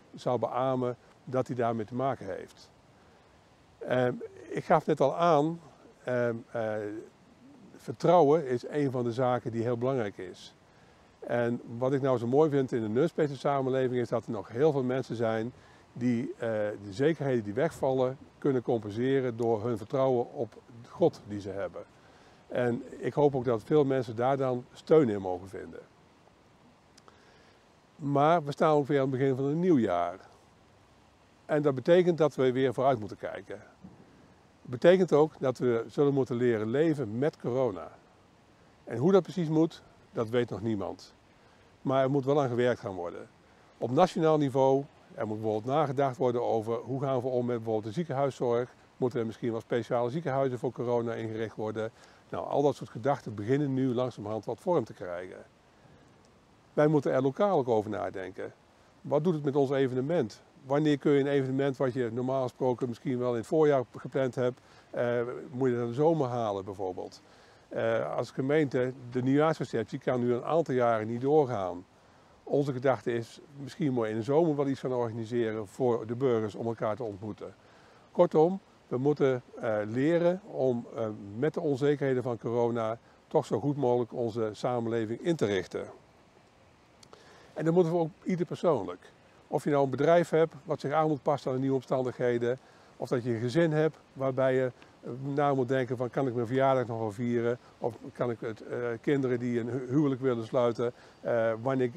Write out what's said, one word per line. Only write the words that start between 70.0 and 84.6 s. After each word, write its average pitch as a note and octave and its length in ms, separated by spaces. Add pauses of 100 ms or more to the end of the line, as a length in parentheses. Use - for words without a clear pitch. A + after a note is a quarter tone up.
nu A#2+ 120
een A#2+ 120
aantal D#3 300
jaren A#2 320
niet A#2 140
doorgaan. A#2+ 640 (580)
Onze C#3+ 300
gedachte B2 400
is, A#2 280 (160)
misschien C#3 360
moet A#2+ 120
je G#2+ 60
in G#2+ 60
de A#2 60
zomer D3 340
wel C#3 120
iets C3 120
gaan B2+ 120
organiseren A2+ 760
voor A#2+ 400
de A#2+ 80
burgers A#2 400
om A2 120
elkaar A2 300
te B2+ 60
ontmoeten. G2+ 520 (580)
Kortom, F3 480 (280)
we B2+ 100
moeten, C3+ 440 (180)
eh, A#2 240
leren E3 600
om, C3 420 (100)
eh, A2+ 100 (320)
met D3+ 160
de F#3+ 60
onzekerheden C#3 640
van A#2+ 160
corona A#2 600 (300)
toch D#3 180
zo A#2+ 140
goed C#3 160
mogelijk B2 360
onze A2+ 400
samenleving A#2 680